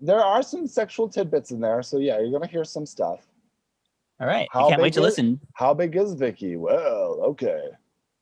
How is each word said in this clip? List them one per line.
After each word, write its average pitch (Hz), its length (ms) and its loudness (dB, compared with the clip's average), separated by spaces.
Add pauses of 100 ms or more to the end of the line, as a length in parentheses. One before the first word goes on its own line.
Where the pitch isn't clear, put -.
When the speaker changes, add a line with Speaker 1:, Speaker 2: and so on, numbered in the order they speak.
Speaker 1:
there 185 220 2
are 202 180 4
some 330 240 -8
sexual 226 440 -2
tidbits 151 420 -2
in 120 80 -6
there. 113 240 0
So 143 140 -4
yeah, 135 220 0
you're 113 120 0
gonna 151 160 -2
hear 165 160 -4
some 156 220 -8
stuff. 90 420 -6 (960)
Speaker 2:
All 123 60 -2
right. - 240 -2
Speaker 1:
How 131 160 4
Speaker 2:
I - 20 8
can't 143 120 6
wait 139 80 4
Speaker 1:
big 160 40 0
Speaker 2:
to - 80 2
Speaker 1:
is, - 40 6
Speaker 2:
listen. 131 340 2 (140)
Speaker 1:
how 131 200 2
big 165 240 -2
is 196 160 0
Vicky? 110 420 -4
Well, 98 680 0
okay. 95 460 -2 (540)